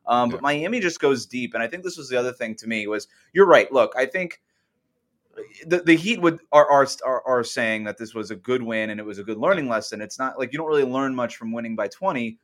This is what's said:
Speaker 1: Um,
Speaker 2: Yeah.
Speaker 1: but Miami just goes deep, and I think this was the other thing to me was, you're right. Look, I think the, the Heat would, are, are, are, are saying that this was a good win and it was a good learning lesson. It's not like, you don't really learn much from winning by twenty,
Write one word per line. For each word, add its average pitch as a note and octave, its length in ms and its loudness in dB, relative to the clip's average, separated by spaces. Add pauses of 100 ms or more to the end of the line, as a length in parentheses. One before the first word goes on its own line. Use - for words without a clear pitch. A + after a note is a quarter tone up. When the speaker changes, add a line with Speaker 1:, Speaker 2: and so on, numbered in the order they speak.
Speaker 1:
Um, A#2+ 240 2
Speaker 2:
Yeah. - 60 -4
Speaker 1:
but B2 60 -12
Miami D#3 380 -2
just F3 180 -4
goes C#3 260 0
deep, B2 300 -8
and A2+ 80 -4
I A#2 60 -4
think F3+ 160 -12
this F3 120 -10
was C#3 120 -16
the B2 100 -4
other B2 140 -2
thing A2+ 240 -8
to - 100 -18
me G#2+ 220 -6
was, A#2 180 -4 (260)
you're F#3+ 140 4
right. C3+ 260 6
Look, A#2+ 240 4
I C3 100 0
think F3+ 340 -8 (1300)
the, E3+ 120 2
the E3 180 6
Heat F#3 240 0
would, E3 200 2 (120)
are, D3 160 8
are, C#3 180 6 (200)
are, B2+ 200 -2
are B2 180 2
saying A2 400 -2
that G#2 120 -6
this A2+ 180 -12
was G#2+ 160 -6
a G#2+ 60 -10
good B2+ 260 -2
win A2 280 -4
and G#2+ 100 -8
it G#2+ 60 -10
was G2+ 120 -10
a G2+ 60 -12
good G#2+ 140 -8
learning D#3 300 0
lesson. G#2+ 340 -4
It's G#2 160 -12
not C3 200 -6
like, B2 140 -6
you D3 60 -6
don't D#3+ 100 -6
really D3 160 2
learn C3 300 -2
much A#2+ 220 -6
from A2+ 160 -8
winning A2+ 220 -8
by G#2+ 140 -2
twenty, B2 560 -6